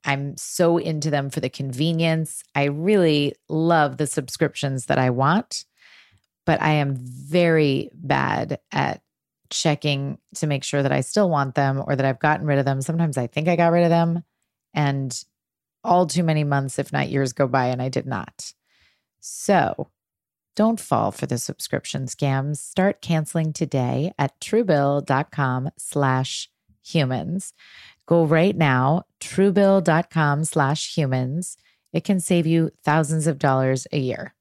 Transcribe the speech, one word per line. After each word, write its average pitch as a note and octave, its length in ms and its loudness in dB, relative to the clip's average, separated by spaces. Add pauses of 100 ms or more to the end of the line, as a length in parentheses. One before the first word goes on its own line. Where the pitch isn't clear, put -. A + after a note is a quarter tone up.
I'm C#3 320 -4
so E3+ 420 0
into D#3 320 -2
them C#3 200 -2
for - 120 -6
the C3+ 80 -4
convenience. D#3+ 920 -2 (120)
I C#3+ 100 2
really D#3 680 2 (120)
love D#3+ 500 2
the D3+ 100 -2
subscriptions C#3 800 -4
that C#3+ 100 2
I B2+ 140 2
want, C#3+ 540 0 (800)
but D#3+ 160 2
I D#3 100 2
am C#3 240 0
very C#3 1000 0
bad - 680 -2 (120)
at C#3 300 -2 (480)
checking C#3+ 680 -2 (180)
to - 100 -4
make C#3+ 180 -2
sure C#3 200 -2
that C3+ 80 0
I C3+ 100 0
still G3 280 0
want C#3 260 -2
them C3+ 300 0
or C3+ 100 -2
that C3+ 100 0
I've C3 140 -2
gotten D3+ 260 2
rid C#3+ 140 2
of C3 60 0
them. C3+ 160 -2
Sometimes D#3+ 360 -2
I A#2+ 100 -4
think D#3 200 -4
I F3 80 2
got E3+ 160 4
rid F3 120 4
of E3+ 60 4
them, E3+ 340 2 (500)
and C#3 500 -2 (600)
all F3+ 220 4
too D#3 180 -2
many D#3 200 2
months, C#3 360 -2
if - 140 -6
not C#3 160 -2
years, C3+ 240 -2
go C#3 140 0
by B2+ 200 0
and B2+ 140 -2
I C3 80 -2
did C3 160 -4
not. - 480 -10 (680)
So - 680 0 (680)
don't A3+ 240 2
fall G#2+ 320 0
for - 160 -6
the B2 100 -4
subscription - 680 -6
scams. C#3 500 -2
Start - 440 -2
canceling D#3+ 520 -2
today C3+ 680 -2
at C#3+ 220 -2
truebill C#3+ 640 2
dot C#3 260 -2
com C3 460 -2
slash C3 720 -2 (360)
humans. C3+ 680 -4 (520)
Go E3+ 200 4
right E3 300 4
now, C#3+ 480 4 (180)
truebill G3 600 4
dot E3 280 2
com D3+ 340 0
slash D3+ 500 -2
humans. C3 640 -2 (380)
It E3 100 -2
can F#3+ 160 0
save E3+ 260 2
you E3 260 2 (120)
thousands D#3 440 2
of C#3+ 120 -2
dollars C3 540 2
a D#3 40 -2
year. C3+ 440 -4